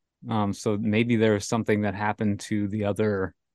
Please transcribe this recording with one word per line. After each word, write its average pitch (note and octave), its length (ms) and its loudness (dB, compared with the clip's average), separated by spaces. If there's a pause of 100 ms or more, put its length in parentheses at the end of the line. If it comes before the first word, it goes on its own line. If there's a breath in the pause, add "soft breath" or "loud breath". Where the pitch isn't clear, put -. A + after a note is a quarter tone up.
(280)
Um, G#2 240 0
so G#2 240 -2
maybe A2+ 380 2
there A2 200 4
was G2+ 120 -2
something G#2+ 360 0
that G2+ 120 -2
happened G#2 460 -2
to G#2 260 -4
the G#2 200 -4
other, G2+ 460 0 (220)